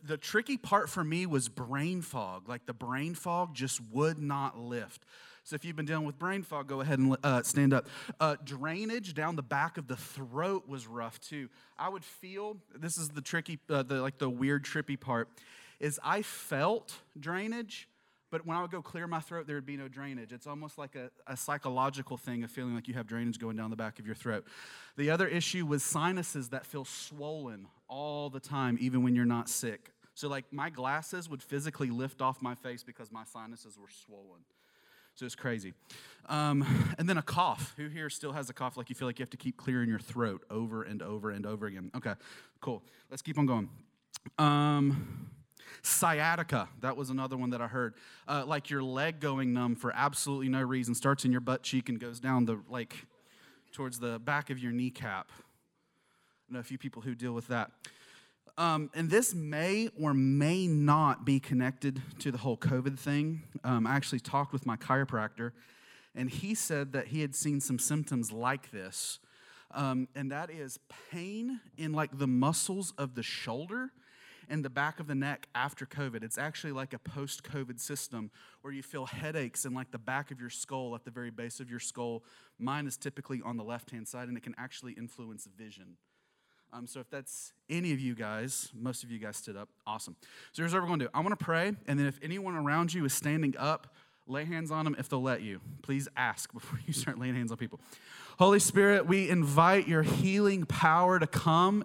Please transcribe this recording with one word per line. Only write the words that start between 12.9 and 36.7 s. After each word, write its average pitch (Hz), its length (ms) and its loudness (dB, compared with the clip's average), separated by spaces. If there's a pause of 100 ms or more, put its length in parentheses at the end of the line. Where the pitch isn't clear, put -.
is 156 120 -4
the 147 120 -8
tricky, 165 380 -4 (100)
uh, 139 140 2
the, 131 180 -2
like, 135 160 -4
the 135 120 0
weird 135 340 2
trippy 143 360 -4
part, 117 300 -2 (500)
is 147 240 -2
I 190 180 2
felt 190 760 -2 (240)
drainage, 202 720 -6 (420)
but 165 140 -4
when 165 120 -2
I 175 40 2
would 175 100 -4
go 180 100 -6
clear 175 260 -8
my 165 120 -2
throat, 165 260 -8
there 147 120 -6
would 131 80 -8
be 143 120 -8
no 135 120 -10
drainage. 131 420 -10
It's 123 160 -14
almost 151 300 -10
like 143 180 -12
a, 127 160 -10 (160)
a 131 80 -6
psychological 135 840 0
thing 120 260 -4
of 113 60 -8
feeling 123 240 -6
like 117 140 -4
you 127 60 -4
have 117 140 -6
drainage 117 320 -2
going 113 180 -4
down 110 120 -4
the 113 60 -6
back 110 240 -6
of 107 60 -14
your 110 100 -6
throat. 107 300 -2 (520)
The 147 120 4
other 175 180 6
issue 170 380 0
was 147 180 2
sinuses 160 640 0
that 131 160 -6
feel 139 200 -10
swollen 143 840 -10 (200)
all 147 420 -4
the 135 100 -8
time, 131 400 0
even 127 240 2
when 123 120 6
you're 123 100 6
not 120 240 2
sick. - 420 -4 (220)
So, 147 160 -8
like, 135 220 -6
my 143 180 -4
glasses 156 600 -4
would 135 140 -8
physically 143 460 -2
lift 131 320 -4
off 131 200 0
my 123 140 -4
face 123 280 -10
because 117 280 -18
my 113 140 -14
sinuses 113 520 -16
were 98 120 -20
swollen. 98 520 -20 (760)
So 127 100 -10
it's 117 100 -10
crazy. 107 380 -6 (540)
Um, 147 380 4 (320)